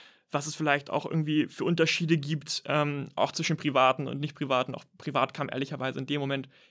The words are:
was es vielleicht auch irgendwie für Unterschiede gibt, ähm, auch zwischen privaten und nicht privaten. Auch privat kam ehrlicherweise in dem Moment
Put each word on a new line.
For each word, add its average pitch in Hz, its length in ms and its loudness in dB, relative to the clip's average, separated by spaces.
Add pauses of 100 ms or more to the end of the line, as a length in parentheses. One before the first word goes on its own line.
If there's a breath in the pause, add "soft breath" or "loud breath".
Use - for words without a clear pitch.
(320 soft breath)
was 147 160 -2
es 151 80 -8
vielleicht 143 340 0
auch - 160 -2
irgendwie 151 420 2
für - 180 -6
Unterschiede 165 520 4
gibt, 143 480 -4
ähm, 143 500 -2
auch - 180 2
zwischen 160 240 0
privaten 131 500 4
und 135 140 -6
nicht 151 140 -4
privaten. 131 380 0
Auch - 120 -12 (120)
privat 135 360 0
kam 143 180 -6
ehrlicherweise 131 480 -6
in 135 60 -6
dem 143 160 -2
Moment 135 260 -4 (240 soft breath)